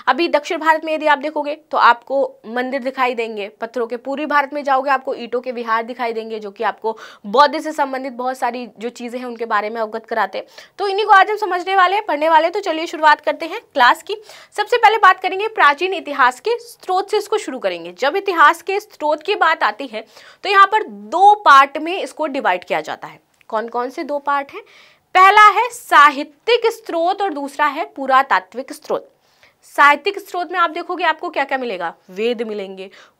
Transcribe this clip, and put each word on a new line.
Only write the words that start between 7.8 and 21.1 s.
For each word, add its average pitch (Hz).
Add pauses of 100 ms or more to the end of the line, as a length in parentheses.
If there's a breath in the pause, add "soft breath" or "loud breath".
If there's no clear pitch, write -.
बहुत 254
सारी 247 (120)
जो 220
चीज़ें 240
हैं 247
उनके 233
बारे 214
में 226
अवगत 220
कराते 208
हैं। - (320 loud breath)
तो 403
इन्हीं 403
को 427
आज 381
हम 427
समझने 370
वाले 370
हैं, 427
पढ़ने 302
वाले 320
हैं। 349
तो 415
चलिए 330
शुरुआत 302
करते 302
हैं 381
क्लास 277
की। 427 (360 loud breath)
सबसे 415
पहले 440
बात 381
करेंगे 381
प्राचीन 349
इतिहास 269
के 466
स्रोत 381
से, 427
इसको 415
शुरू 262
करेंगे। 180
जब 285
इतिहास 339
के 392
स्रोत 311
की 415
बात 330
आती 277
है 214 (440 loud breath)
तो 339
यहाँ 392
पर 415
दो 311